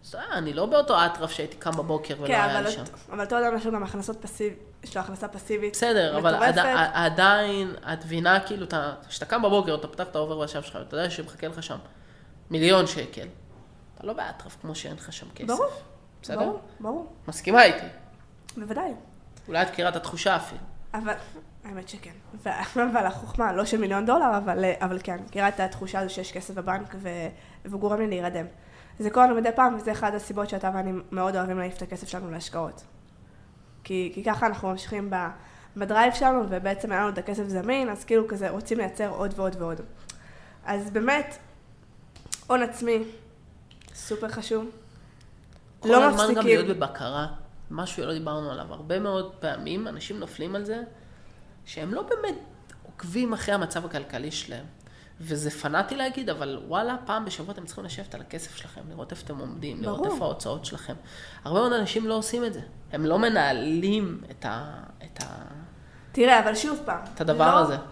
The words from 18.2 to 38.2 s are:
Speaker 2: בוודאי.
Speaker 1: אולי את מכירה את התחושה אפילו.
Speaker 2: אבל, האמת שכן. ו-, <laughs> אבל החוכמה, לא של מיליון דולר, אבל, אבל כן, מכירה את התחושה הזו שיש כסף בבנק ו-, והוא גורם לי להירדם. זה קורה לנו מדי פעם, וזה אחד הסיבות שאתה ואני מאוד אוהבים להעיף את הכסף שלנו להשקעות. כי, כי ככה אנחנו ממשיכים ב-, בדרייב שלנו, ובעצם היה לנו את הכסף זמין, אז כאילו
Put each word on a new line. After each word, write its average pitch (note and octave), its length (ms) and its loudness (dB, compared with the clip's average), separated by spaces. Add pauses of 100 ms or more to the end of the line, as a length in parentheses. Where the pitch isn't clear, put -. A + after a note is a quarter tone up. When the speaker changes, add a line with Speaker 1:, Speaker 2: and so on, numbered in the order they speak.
Speaker 2:
בוודאי. B3 360 -4 (560)
Speaker 1:
אולי E3 140 2
את F#3 80 2
מכירה F3 180 0
את D3+ 80 -2
התחושה E3+ 400 0
אפילו. - 240 -4 (340)
Speaker 2:
אבל, G#3+ 200 -2 (500)
האמת F#3+ 240 -12
שכן. F#3+ 220 -14 (340)
ו-, G#3 60 -2 (260)
<laughs> A#3+ 160 2
אבל G#3+ 140 4
החוכמה, G3 460 -2
לא F#3+ 120 2
של A3 160 0
מיליון G3 260 0
דולר, B3 320 6
אבל, F#3+ 260 0 (160)
אבל F#3 220 -2
כן, F3+ 220 -6
מכירה G3 240 0
את G3+ 120 -2
התחושה F#3+ 400 -2
הזו F#3+ 140 -4
שיש F#3 180 -8
כסף F#3 220 -10
בבנק F#3+ 440 -4
ו-, G3 100 -8 (560)
והוא G3 160 -8
גורם G#3 200 2
לי A3 60 2
להירדם. F3 400 -2 (520)
זה G#3+ 120 -2
קורה B3+ 160 10
לנו B3 80 6
מדי A3+ 220 2
פעם, B3 200 6
וזה G#3+ 160 -4
אחד G#3 220 -2
הסיבות G#3 340 -4
שאתה F#3+ 260 -2
ואני F#3+ 180 -2 (180)
מאוד F#3+ 260 0
אוהבים F#3 220 -2
להעיף F#3 180 -6
את - 60 -8
הכסף F#3 260 -10
שלנו F3+ 220 -8
להשקעות. E3 540 -8 (1000)
כי, F#3 300 -2
כי G3+ 100 -8
ככה A3 220 2
אנחנו G3+ 220 0
ממשיכים G3 420 -4
ב-, F3+ 180 -2 (480)
בדרייב G#3+ 380 4
שלנו, C4 340 4
ובעצם G3 440 -2
היה F#3 80 2
לנו G#3 80 2
את G3+ 100 -4
הכסף G3+ 300 -4
זמין, A3+ 420 0
אז G3+ 140 -8
כאילו A3 240 4